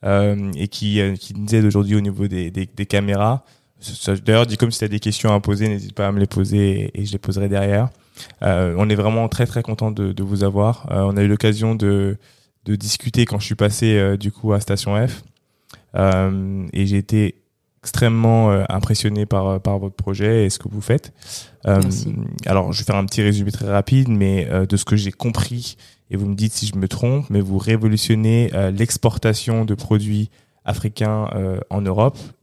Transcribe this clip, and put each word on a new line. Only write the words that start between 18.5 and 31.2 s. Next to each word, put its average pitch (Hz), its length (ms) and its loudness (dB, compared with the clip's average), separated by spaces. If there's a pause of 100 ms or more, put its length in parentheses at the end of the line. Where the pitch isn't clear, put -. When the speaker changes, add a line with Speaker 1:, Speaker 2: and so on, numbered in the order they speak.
Speaker 1:
euh, 98 180 2
impressionné 104 560 0
par, 98 220 0
euh, 95 120 0
par 98 200 -2
votre 98 160 -8
projet 104 500 0
et 95 60 2
ce - 80 -6
que - 100 -8
vous 104 100 -8
faites. 120 320 -2 (540)
Euh, 98 160 6
Speaker 2:
Merci. 101 320 0 (320)
Speaker 1:
alors, 95 260 0
je - 80 -4
vais - 60 -6
faire 104 100 0
un 98 100 -2
petit 107 180 -2
résumé 104 280 2
très - 160 -6
rapide, 120 420 2
mais, 98 420 2
euh, 95 160 0
de 101 100 0
ce - 80 -2
que - 100 2
j'ai 101 160 0
compris, - 640 -4 (360)
et - 40 -6
vous 98 120 -2
me 101 80 0
dites 107 180 0
si - 140 -4
je 98 100 -6
me 95 100 0
trompe, 131 440 -2
mais 101 100 2
vous 95 160 -2
révolutionnez, 110 960 2
euh, 95 160 0
l'exportation 113 960 0
de 104 80 0
produits 104 560 0 (360)
africains, 107 680 -2